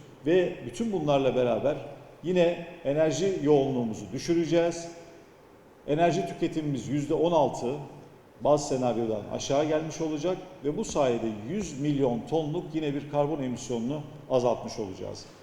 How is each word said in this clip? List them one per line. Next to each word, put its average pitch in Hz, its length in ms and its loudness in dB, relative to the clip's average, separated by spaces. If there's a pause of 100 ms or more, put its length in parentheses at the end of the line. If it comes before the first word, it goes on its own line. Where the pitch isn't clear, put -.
(260)
Ve 175 260 4 (140)
bütün 226 260 -4
bunlarla 139 440 2
beraber 123 400 2 (480)
yine 175 420 2 (180)
enerji 156 580 2
yoğunluğumuzu 127 680 2
düşüreceğiz. 170 760 2 (1000)
Enerji 165 380 2
tüketimimiz 156 640 -2
yüzde 143 260 -2
on 160 180 4
altı, 135 340 2 (720)
bazı 147 280 4
senaryodan 117 520 0 (120)
aşağı 139 320 0
gelmiş 156 360 -2
olacak 160 360 -2 (280)
ve 151 120 -2
bu 214 80 -2
sayede 123 420 0 (220)
yüz 160 320 -4
milyon 135 400 2 (100)
tonluk 160 340 -2 (100)
yine 151 200 -2
bir 143 160 -6
karbon 147 320 0
emisyonunu 123 580 -4 (300)
azaltmış 120 480 2
olacağız. 101 460 -8 (180)